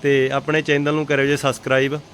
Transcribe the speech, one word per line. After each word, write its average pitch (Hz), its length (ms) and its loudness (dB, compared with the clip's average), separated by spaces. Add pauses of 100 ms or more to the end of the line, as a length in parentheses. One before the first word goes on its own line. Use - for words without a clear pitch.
ਤੇ 135 320 2
ਆਪਣੇ 151 280 0
ਚੈਨਲ 147 320 0
ਨੂੰ 156 120 -2
ਕਰਿਓ 139 200 0
ਜੇ 143 120 0
ਸਬਸਕ੍ਰਾਈਬ। 135 640 0 (140)